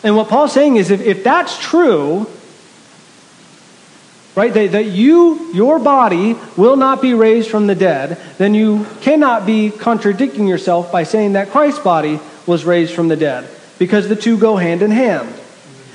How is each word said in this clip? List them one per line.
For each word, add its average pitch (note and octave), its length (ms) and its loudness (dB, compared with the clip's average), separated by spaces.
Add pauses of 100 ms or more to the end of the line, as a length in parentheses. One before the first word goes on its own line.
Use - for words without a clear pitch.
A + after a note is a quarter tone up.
And G#3+ 120 2
what G#3+ 120 0
Paul's C4+ 240 0
saying C#4 240 4
is F#3 140 0
if, G3 100 2
if F#3+ 220 -2
that's D#4 380 0
true, G3+ 640 0 (2000)
right, G#3+ 180 0
that, G3+ 200 0
that G#3+ 140 0
you, D4 680 2
your C4 240 2
body A3+ 560 2 (220)
will A#3 180 4
not C4 260 0
be B3+ 140 0
raised A3 340 2
from G#3 200 0
the G3 80 0
dead, E3 420 -2 (180)
then G3+ 160 0
you G#3 320 0 (180)
cannot C4 440 2
be G#3+ 240 0
contradicting G#3 800 -2
yourself F3 420 -2
by F3 140 -2
saying G#3 300 -2
that G3 160 -2
Christ's D4 280 0
body D3+ 400 -2 (300)
was E3 160 -2
raised E3+ 300 0
from E3+ 120 -2
the D#3+ 100 0
dead, C3+ 320 -4 (300)
because F#3 300 0
the G#3+ 80 -2
two A3+ 220 -2
go A3 180 2
hand F3 260 -2
in G#3+ 80 0
hand. G3 420 -2 (640)